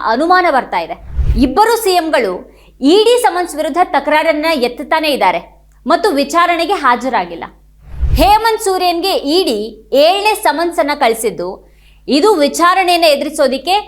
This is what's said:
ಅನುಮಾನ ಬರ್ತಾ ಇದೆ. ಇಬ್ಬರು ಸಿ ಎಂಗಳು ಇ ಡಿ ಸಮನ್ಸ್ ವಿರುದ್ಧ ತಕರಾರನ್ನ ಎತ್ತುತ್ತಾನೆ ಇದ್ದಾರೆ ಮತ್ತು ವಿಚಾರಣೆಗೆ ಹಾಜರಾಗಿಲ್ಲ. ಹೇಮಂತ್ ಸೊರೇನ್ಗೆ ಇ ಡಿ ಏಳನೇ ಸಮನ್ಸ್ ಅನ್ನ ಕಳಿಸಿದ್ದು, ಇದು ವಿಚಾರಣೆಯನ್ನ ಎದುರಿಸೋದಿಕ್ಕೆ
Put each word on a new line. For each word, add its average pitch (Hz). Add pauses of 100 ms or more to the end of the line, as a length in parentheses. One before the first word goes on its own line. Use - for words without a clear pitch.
ಅನುಮಾನ 339
ಬರ್ತಾ 240
ಇದೆ. 165 (440)
ಇಬ್ಬರು 440
ಸಿ 392
ಎಂಗಳು 277 (460)
ಇ 294
ಡಿ 480
ಸಮನ್ಸ್ 349
ವಿರುದ್ಧ 311
ತಕರಾರನ್ನ 302
ಎತ್ತುತ್ತಾನೆ 294
ಇದ್ದಾರೆ 196 (460)
ಮತ್ತು 349
ವಿಚಾರಣೆಗೆ 339
ಹಾಜರಾಗಿಲ್ಲ. 240 (720)
ಹೇಮಂತ್ 427
ಸೊರೇನ್ಗೆ 370
ಇ 311
ಡಿ 220 (380)
ಏಳನೇ 392
ಸಮನ್ಸ್ 339
ಅನ್ನ 294
ಕಳಿಸಿದ್ದು, 226 (600)
ಇದು 339
ವಿಚಾರಣೆಯನ್ನ 349
ಎದುರಿಸೋದಿಕ್ಕೆ 294 (140)